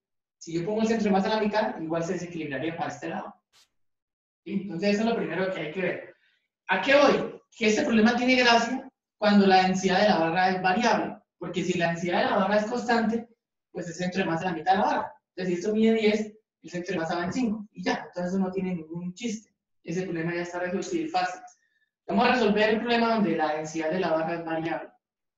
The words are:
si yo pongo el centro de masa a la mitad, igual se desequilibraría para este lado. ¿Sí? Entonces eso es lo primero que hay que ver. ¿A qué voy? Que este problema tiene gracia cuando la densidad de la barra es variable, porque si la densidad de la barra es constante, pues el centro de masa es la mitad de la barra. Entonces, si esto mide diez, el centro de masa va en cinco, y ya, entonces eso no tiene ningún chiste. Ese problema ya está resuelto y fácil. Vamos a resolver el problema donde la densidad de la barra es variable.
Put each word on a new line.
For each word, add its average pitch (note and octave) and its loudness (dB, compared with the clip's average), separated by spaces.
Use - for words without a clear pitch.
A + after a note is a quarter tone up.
si E3 -12
yo E3+ -2
pongo G#3+ -2
el A3 2
centro G#3+ 0
de G3 2
masa G3 2
a A3 0
la G#3 0
mitad, G#3+ -2
igual E3 -4
se F#3 -4
desequilibraría D#3+ -6
para C3+ -6
este E3 -10
lado. - -10
¿Sí? G3 -8
Entonces F#3 0
eso G#3 0
es A3+ 2
lo A3+ 2
primero F3+ -2
que E3+ -6
hay D3+ -8
que F#3+ -4
ver. - -6
¿A - 0
qué C#4 2
voy? - 4
Que A3 0
este - 2
problema A3+ 4
tiene B3+ 2
gracia A#3+ 4
cuando G3+ 6
la F#3 8
densidad F#3 2
de - 6
la D#3+ 4
barra F3+ 2
es F#3 -2
variable, G3 2
porque - -6
si F3 -2
la E3+ 0
densidad F3 0
de B3+ 0
la G#3 0
barra G3 2
es G#3 2
constante, A3+ 0
pues - -10
el D#3+ -12
centro F3+ -4
de E3 0
masa E3 -2
es F3+ -2
la D#3 -4
mitad D#3 0
de G#3 4
la A#3+ 2
barra. - -2
Entonces, F3+ -4
si E3+ -4
esto G#3+ -2
mide A3 4
diez, G#3+ 0
el D#3+ -16
centro F3+ -6
de D#4+ -2
masa E3 -4
va F3+ -2
en A3+ -4
cinco, A#3 -2
y F3+ -14
ya, B3+ -2
entonces F3+ -6
eso G3 0
no F#3 -2
tiene F#3 -4
ningún E3+ -10
chiste. A3+ -10
Ese F3+ -6
problema E3+ -4
ya F3 -4
está F3+ -8
resuelto F3+ -4
y - -4
fácil. - -4
Vamos A#3 2
a B3 4
resolver G#3+ 2
el A3+ 2
problema A#3 0
donde F3 0
la D#3 0
densidad D#3+ -4
de F#3 -2
la E3+ 0
barra D#3+ -2
es E3 -8
variable. D#3+ -6